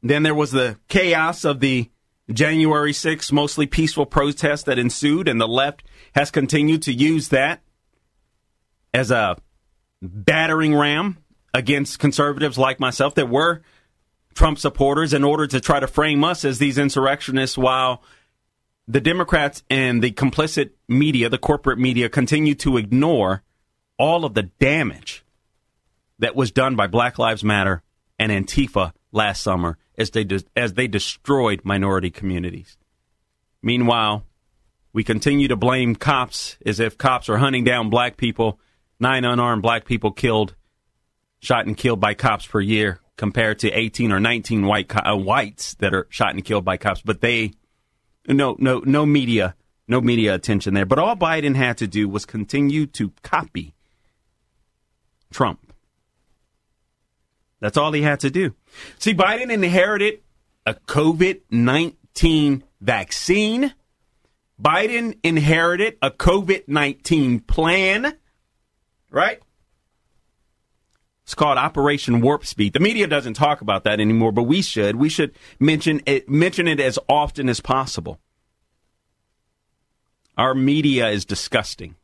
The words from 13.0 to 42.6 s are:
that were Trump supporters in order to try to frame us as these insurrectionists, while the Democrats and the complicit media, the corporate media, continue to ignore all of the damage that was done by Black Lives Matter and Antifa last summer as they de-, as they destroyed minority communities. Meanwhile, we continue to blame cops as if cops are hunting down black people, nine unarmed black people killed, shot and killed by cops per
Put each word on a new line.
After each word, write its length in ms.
that 120
were 320
Trump 220
supporters 560
in 120
order 240
to 120
try 200
to 80
frame 340
us 220
as 160
these 180
insurrectionists, 800
while 460
the 140
Democrats 680
and 320
the 120
complicit 580
media, 400
the 100
corporate 400
media, 300
continue 460
to 220
ignore 680
all 260
of 100
the 100
damage 800
that 160
was 160
done 240
by 100
Black 320
Lives 240
Matter 400
and 140
Antifa 640
last 320
summer 340
as 120
they 120
de-, 220
as 200
they 120
destroyed 760
minority 460
communities. 680
Meanwhile, 640
we 100
continue 460
to 80
blame 400
cops 680
as 140
if 180
cops 320
are 100
hunting 260
down 260
black 260
people, 440
nine 240
unarmed 380
black 220
people 280
killed, 420
shot 280
and 100
killed 240
by 140
cops 320
per 140